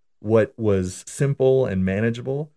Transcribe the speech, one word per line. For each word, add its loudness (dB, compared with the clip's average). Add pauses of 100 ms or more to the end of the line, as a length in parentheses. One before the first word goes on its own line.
(200)
What 2
was -2
simple 2
and -2
manageable -4